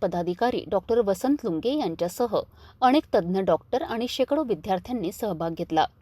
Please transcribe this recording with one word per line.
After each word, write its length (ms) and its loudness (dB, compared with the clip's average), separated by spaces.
पदाधिकारी 680 0
डॉक्टर 260 0
वसंत 460 2
लुंगे 340 0
यांच्यासह 600 -2
अनेक 220 6
तज्ञ 240 2
डॉक्टर 420 0
आणि 280 -4
शेकडो 340 0
विद्यार्थ्यांनी 680 -4
सहभाग 380 -4
घेतला. 360 0